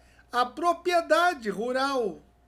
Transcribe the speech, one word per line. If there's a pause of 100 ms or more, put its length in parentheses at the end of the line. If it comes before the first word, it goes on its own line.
(320)
a
propriedade
rural (280)